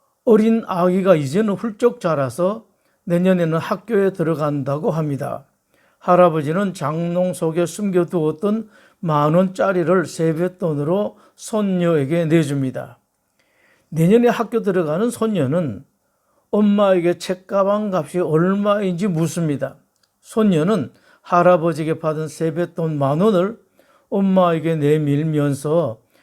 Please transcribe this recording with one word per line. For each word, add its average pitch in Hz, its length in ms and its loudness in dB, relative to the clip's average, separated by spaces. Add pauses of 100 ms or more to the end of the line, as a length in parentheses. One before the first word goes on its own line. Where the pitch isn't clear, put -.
(240)
어린 226 420 4
아기가 185 480 2
이제는 170 400 0
훌쩍 240 460 -2
자라서 170 680 -2 (380)
내년에는 175 520 2
학교에 196 560 -2
들어간다고 151 800 -2
합니다. 143 560 -6 (520)
할아버지는 175 760 2
장롱 170 580 -4
속에 175 320 -2
숨겨두었던 180 1040 -2 (340)
만 151 320 2
원짜리를 185 720 2
세뱃돈으로 165 1120 -2 (160)
손녀에게 170 920 0
내줍니다. 139 720 -2 (920)
내년에 196 400 4
학교 226 320 -2
들어가는 180 500 0
손녀는 170 720 -2 (640)
엄마에게 202 680 2
책가방 196 800 -2
값이 180 260 -4
얼마인지 190 880 0
묻습니다. 160 680 -2 (440)
손녀는 185 720 0 (300)
할아버지에게 165 760 2
받은 156 300 -4
세뱃돈 160 720 -4
만 143 220 0
원을 202 380 0 (520)
엄마에게 175 640 2
내밀면서 147 1300 0 (200)